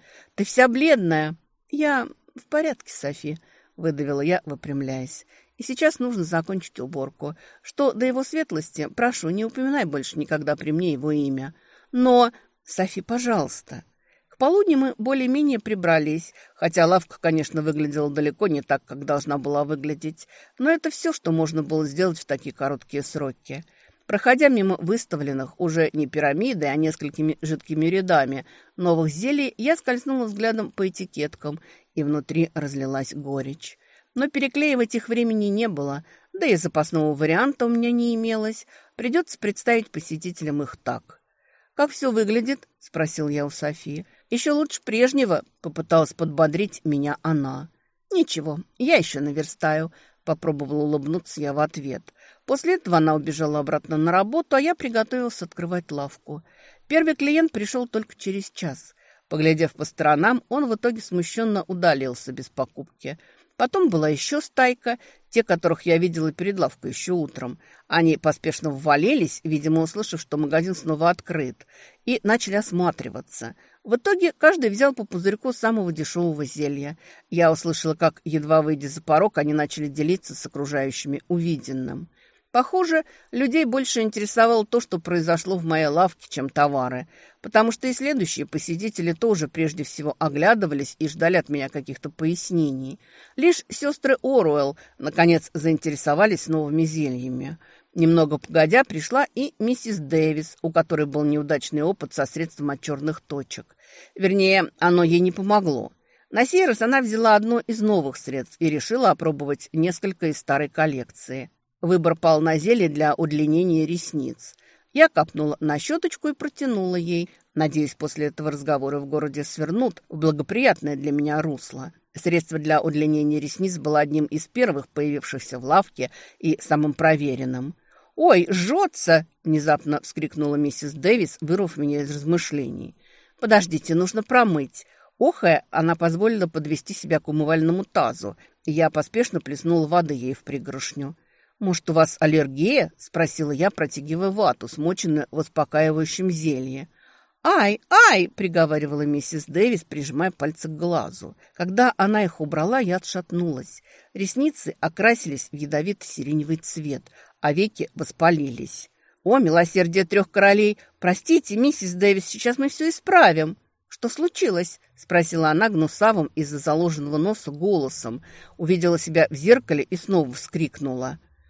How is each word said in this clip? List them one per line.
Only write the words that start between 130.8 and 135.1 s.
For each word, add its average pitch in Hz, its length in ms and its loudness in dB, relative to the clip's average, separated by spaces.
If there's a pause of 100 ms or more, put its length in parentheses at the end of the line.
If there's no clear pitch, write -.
Дэвис, 175 460 0
вырвав 170 380 -2
меня 147 240 -2
из 139 80 -6
размышлений. 147 880 -4 (440)
«Подождите, 175 540 4
нужно 185 300 0
промыть». 202 640 0 (320)